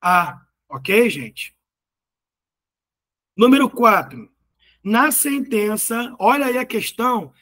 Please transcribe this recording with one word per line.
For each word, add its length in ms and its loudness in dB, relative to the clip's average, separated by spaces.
A. 400 0
Ok, 400 0
gente? 460 -12
Número 340 4
quatro. 580 0
Na 260 2
sentença, 1080 -4
olha 280 2
aí 120 -2
a 80 -6
questão 760 -4